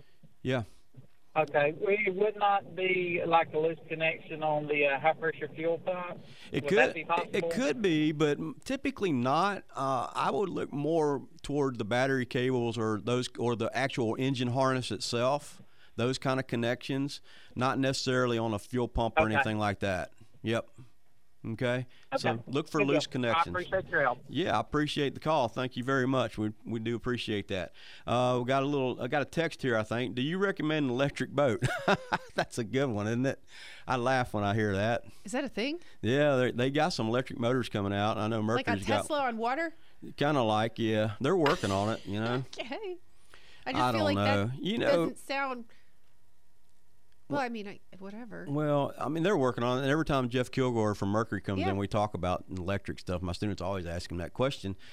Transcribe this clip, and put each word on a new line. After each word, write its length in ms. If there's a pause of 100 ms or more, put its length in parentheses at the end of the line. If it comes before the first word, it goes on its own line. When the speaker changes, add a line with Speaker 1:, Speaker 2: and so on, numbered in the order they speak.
(420)
Speaker 1:
Yeah. 220 (760)
Speaker 2:
Okay, 440
well, 80
it 260
would 220
not 400
be 500
like 260
a 60
loose 180 (120)
connection 520
on 260
the, 180
uh, 160
high-pressure 520
fuel 260
pump? 400 (340)
Speaker 1:
It 100
Speaker 2:
Would 60
Speaker 1:
could, 80
Speaker 2:
that 160
be 80
Speaker 1:
it, 60 (260)
it 80
Speaker 2:
possible? 80
Speaker 1:
could 320
be, 320
but 240
m-, 260
typically 480
not. 520 (120)
Uh, 400
I 160
would 160
look 240
more 520 (180)
toward 360
the 60
battery 420
cables 520
or 260
those, 240 (100)
or 200
the 200
actual 400
engine 300
harness 440
itself, 720 (360)
those 200
kind 220
of 80
connections, 720 (340)
not 260
necessarily 580
on 160
a 60
fuel 280
pump 300
or 80
Speaker 2:
Okay. 100
Speaker 1:
anything 240
like 220
that. 300 (300)
Yep. 280 (800)
Okay? 380 (320)
So 140
Speaker 2:
Okay. 160
Speaker 1:
look 200
for 120
Speaker 2:
Good 80
Speaker 1:
loose 160
Speaker 2:
deal. 60
I 20
Speaker 1:
connections. 440
Speaker 2:
appreciate 360
your 100
help. 160 (120)
Speaker 1:
Yeah, 280
I 40
appreciate 520
the 60
call. 280
Thank 300
you 60
very 240
much. 320
We, 120 (140)
we 140
do 160
appreciate 540
that. 240 (340)
Uh, 320
we 80
got 160
a 20
little, 340
I 80
got 140
a 40
text 360
here, 160
I 60
think. 320
"Do 80
you 160
recommend 480
an 40
electric 380
boat?" 340 (220)
<laughs> 500
That's 220
a 60
good 260
one, 160
isn't 220
it? 160 (440)
I 100
laugh 360
when 100
I 120
hear 180
that. 300 (200)
Speaker 3:
Is 100
that 100
a 60
thing? 280 (240)
Speaker 1:
Yeah, 340
they, 160
they 200
got 220
some 140
electric 320
motors 300
coming 240
out. 240
I 100
know 140
Speaker 3:
Like 260
a 40
Speaker 1:
Mercury's 160
got 160
Speaker 3:
Tesla 220
on 120
water? 380 (420)
Speaker 1:
Kinda 240
like, 380
yeah. 320 (100)
They're 160
working 340
on 220
it, 140
you 140
know. 280
Speaker 3:
<laughs> 100
Okay. 380 (720)
I 40
just 120
Speaker 1:
I 80
Speaker 3:
feel 80
Speaker 1:
don't 160
Speaker 3:
like 0
Speaker 1:
know. 320
Speaker 3:
that 160
Speaker 1:
You 160
know 80
Speaker 3:
doesn't 320
sound, 460 (1600)
well, 120
Speaker 1:
Wha- 60
Speaker 3:
I 40
mean, 180
I, 120 (180)
whatever. 500
Speaker 1:
Well, 520
I 100
mean, 140
they're 140
working 260
on 160
it. 40
And 60
every 160
time 240
Jeff 220
Kilgore 420
from 160
Mercury 320
comes 200
Speaker 3:
Yeah. 80
Speaker 1:
in, 80
we 100
talk 260
about 320 (100)
electric 440
stuff. 240
My 100
students 300
always 240
ask 240
him 60
that 160
question. 420 (180)